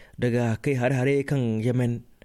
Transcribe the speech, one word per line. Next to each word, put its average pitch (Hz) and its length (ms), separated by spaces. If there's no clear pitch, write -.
daga 120 440
kai 143 160
har-hare 135 480
kan 120 320
Yemen. 120 440